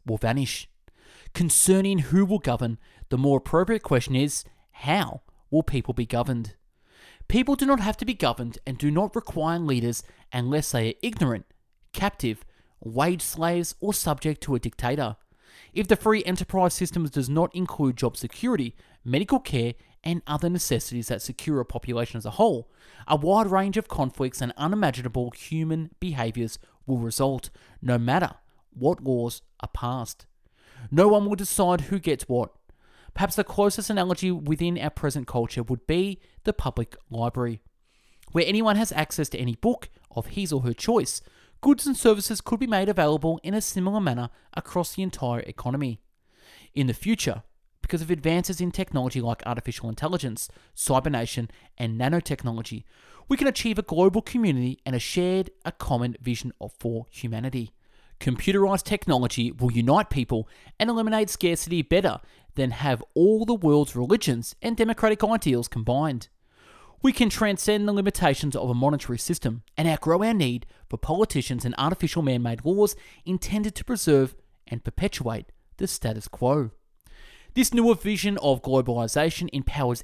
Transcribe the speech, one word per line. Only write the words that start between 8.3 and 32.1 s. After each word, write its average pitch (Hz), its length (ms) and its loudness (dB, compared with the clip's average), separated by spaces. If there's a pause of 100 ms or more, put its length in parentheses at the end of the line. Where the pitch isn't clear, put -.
and 127 100 -6
do 147 140 0
not 185 240 2
require 170 440 -2
leaders 120 440 0 (300)
unless 127 400 -2
they 113 160 2
are - 120 -4
ignorant, 139 440 -2 (480)
captive, 131 500 -4 (380)
wage 143 400 0
slaves, 170 580 -2
or 202 140 -2
subject 151 480 -2
to 135 140 -2
a 117 40 2
dictator. 123 560 -4 (580)
If 185 140 -2
the 220 80 6
free 220 300 2
enterprise 180 480 0
system 170 320 -2
does 139 240 -2
not 160 260 0
include 147 400 -2
job 120 220 -2
security, 143 580 -4 (300)
medical 170 340 2
care, 120 360 -2 (280)
and 170 220 -2
other 151 240 -2
necessities 123 600 -2
that 107 120 -4
secure 139 380 -4
a 120 60 -2
population 120 520 -6
as 101 80 -10
a 113 60 -10
whole, 175 380 0 (380)
a 156 80 2
wide 196 320 4
range 190 300 0
of 220 100 -2
conflicts 139 540 -4
and 123 160 -4
unimaginable 127 760 -2
human 160 680 -4
behaviours 120 580 -4 (280)
will 131 120 0
result, 123 520 -2 (320)
no 123 160 2
matter 131 340 2 (400)
what 139 320 0
laws 120 400 -2 (180)
are - 80 -8
passed. 123 560 -6 (640)
No 165 180 8
one 208 180 6
will 202 100 -2
decide 180 460 2
who 196 180 -2
gets 151 280 -2